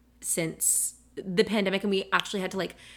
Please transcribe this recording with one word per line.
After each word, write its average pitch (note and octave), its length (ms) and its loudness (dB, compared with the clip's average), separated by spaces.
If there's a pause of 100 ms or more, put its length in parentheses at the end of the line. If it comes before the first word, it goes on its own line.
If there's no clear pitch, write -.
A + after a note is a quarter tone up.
(200)
since - 720 0 (220)
the F#3+ 280 2
pandemic, F#3+ 380 2
and G3+ 80 2
we F#3+ 220 0
actually F#3 280 0
had F#3 100 -4
to, F#3 60 -6
like, F#3 200 -4 (200)